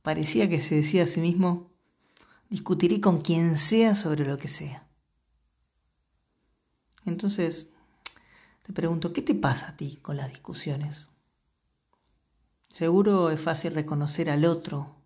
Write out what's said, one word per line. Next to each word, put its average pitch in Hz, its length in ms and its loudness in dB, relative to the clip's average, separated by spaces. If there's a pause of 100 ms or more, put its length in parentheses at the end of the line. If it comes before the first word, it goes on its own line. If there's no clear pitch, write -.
parecía 160 480 0
que 160 120 0
se - 120 -2
decía 151 300 4
a 165 40 2
sí 165 140 -2
mismo, 175 500 0 (760)
"Discutiré 190 500 0
con 185 220 2
quien 170 380 2
sea 226 340 6
sobre 151 320 0
lo 139 120 -4
que 143 100 -10
sea". - 400 -10 (2250)
Entonces, 170 640 -4 (920)
te 202 100 -14
pregunto, 165 400 -2
¿qué 277 80 -2
te 226 140 0
pasa - 340 -2
a - 80 -18
ti 143 240 -10
con 143 160 -8
las 135 120 -8
discusiones? 147 800 -10 (1600)
Seguro 185 600 4
es 156 100 -2
fácil 160 360 -4
reconocer 151 560 -2
al 147 120 2
otro 165 520 -2 (100)